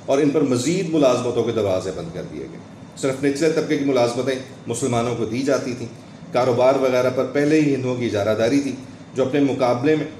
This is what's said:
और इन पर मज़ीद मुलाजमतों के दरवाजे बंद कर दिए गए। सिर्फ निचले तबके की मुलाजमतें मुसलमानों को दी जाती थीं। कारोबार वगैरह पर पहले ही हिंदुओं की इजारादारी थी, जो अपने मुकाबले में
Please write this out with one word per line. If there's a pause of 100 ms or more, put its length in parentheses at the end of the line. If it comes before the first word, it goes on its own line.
और
इन
पर
मज़ीद
मुलाजमतों
के
दरवाजे
बंद
कर
दिए
गए।
सिर्फ
निचले
तबके
की
मुलाजमतें (240)
मुसलमानों
को
दी
जाती
थीं। (460)
कारोबार
वगैरह
पर
पहले
ही
हिंदुओं
की
इजारादारी
थी, (380)
जो
अपने
मुकाबले
में